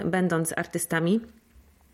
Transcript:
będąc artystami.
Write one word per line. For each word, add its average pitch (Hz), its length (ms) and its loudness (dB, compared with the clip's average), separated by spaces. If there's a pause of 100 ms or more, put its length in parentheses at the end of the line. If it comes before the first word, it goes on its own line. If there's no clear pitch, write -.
będąc 170 520 2
artystami. 170 640 0 (760)